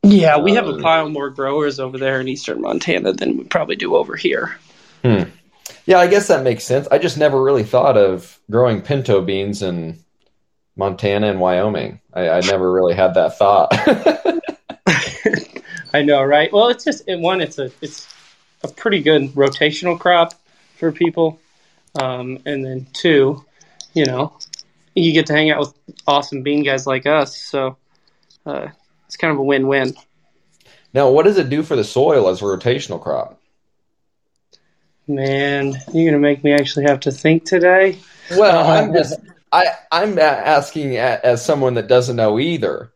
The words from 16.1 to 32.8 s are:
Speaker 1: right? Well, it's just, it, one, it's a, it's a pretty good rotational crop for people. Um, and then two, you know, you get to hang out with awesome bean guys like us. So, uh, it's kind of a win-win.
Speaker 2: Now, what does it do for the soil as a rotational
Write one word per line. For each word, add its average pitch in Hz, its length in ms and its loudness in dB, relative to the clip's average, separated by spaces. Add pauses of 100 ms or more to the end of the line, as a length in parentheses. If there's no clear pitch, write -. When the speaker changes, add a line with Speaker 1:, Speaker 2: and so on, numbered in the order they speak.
Speaker 1:
right? 147 300 2
Well, 214 160 4
it's 240 160 -4
just, 233 220 -4
it, 185 140 -6
one, 180 200 -2
it's 147 180 -8
a, 131 120 -8 (100)
it's - 320 -16 (500)
a 143 60 -10
pretty 202 340 -2
good 139 320 2
rotational 151 640 0
crop 170 360 2 (420)
for 165 160 -2
people. 165 480 -2 (580)
Um, 127 460 -6
and 143 200 -6
then 131 280 -10
two, 139 500 2 (520)
you 160 100 2
know, 127 320 -4 (580)
you 165 200 2
get 156 120 2
to 156 60 -4
hang 156 180 2
out 147 100 0
with 139 140 -6 (320)
awesome 143 360 -2
bean 147 200 -2
guys 135 240 -4
like 131 200 -4
us. 143 300 0
So, 131 420 -8 (680)
uh, 143 240 -10 (380)
it's - 100 -20
kind 160 160 -2
of 143 60 -2
a 139 40 -2
win-win. 135 520 0 (1000)
Speaker 2:
Now, 135 180 2
what 151 140 4
does 196 140 4
it 143 100 -2
do 147 140 -2
for 156 140 -4
the 110 80 0
soil 131 440 2
as 92 140 -4
a - 20 -10
rotational 101 560 -4